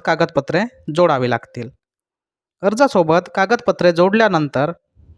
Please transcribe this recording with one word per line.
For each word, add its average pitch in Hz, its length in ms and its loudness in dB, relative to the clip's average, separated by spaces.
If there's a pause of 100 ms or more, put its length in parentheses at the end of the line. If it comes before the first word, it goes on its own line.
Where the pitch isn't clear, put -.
कागदपत्रे 165 580 -2 (320)
जोडावी 147 340 0
लागतील. 120 400 -8 (920)
अर्जासोबत 185 720 2
कागदपत्रे 190 560 0
जोडल्यानंतर 170 800 0 (460)